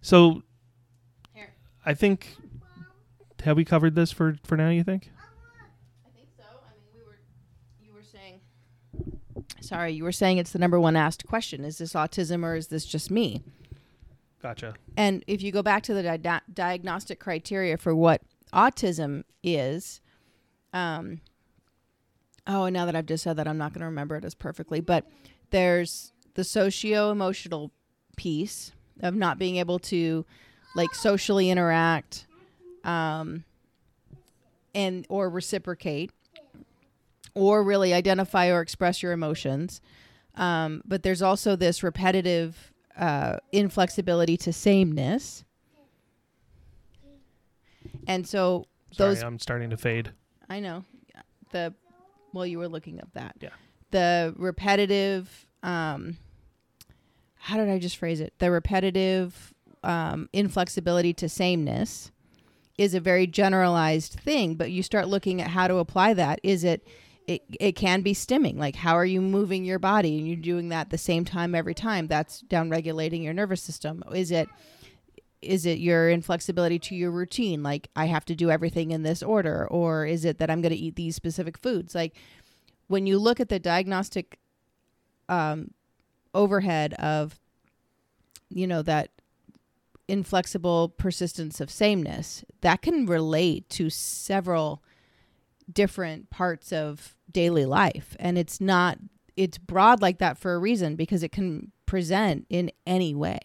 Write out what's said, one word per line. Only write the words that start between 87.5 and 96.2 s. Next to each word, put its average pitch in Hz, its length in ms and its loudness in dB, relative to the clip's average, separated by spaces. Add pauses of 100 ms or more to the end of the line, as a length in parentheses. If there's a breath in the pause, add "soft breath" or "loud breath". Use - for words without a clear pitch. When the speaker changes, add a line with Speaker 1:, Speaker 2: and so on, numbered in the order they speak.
Speaker 2:
you 185 180 -2
know, 170 140 0
that 156 300 0 (960)
inflexible 180 800 0
persistence 170 720 -4
of 175 80 -6
sameness, 165 720 0 (180)
that 165 200 4
can 302 240 0
relate 160 640 0
to 160 200 -2
several 165 920 -4 (880)
different 180 580 -2